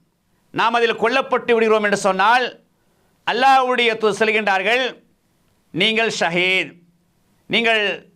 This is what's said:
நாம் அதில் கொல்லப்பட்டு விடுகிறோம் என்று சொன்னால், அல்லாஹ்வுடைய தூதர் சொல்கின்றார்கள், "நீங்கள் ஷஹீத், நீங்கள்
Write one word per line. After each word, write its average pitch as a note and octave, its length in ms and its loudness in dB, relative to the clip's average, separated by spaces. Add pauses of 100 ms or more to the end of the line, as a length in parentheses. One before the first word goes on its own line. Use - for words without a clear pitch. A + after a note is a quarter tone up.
(520)
நாம் A3 220 0
அதில் A3+ 260 0
கொல்லப்பட்டு A#3+ 520 0
விடுகிறோம் A3 300 2
என்று G3+ 140 0
சொன்னால், G3+ 640 0 (720)
அல்லாஹ்வுடைய B3 680 2
தூதர் G#3+ 320 0
சொல்கின்றார்கள், G#3+ 760 -2 (680)
"நீங்கள் A3 500 -2
ஷஹீத், F3+ 520 -2 (760)
நீங்கள் G#3+ 680 -2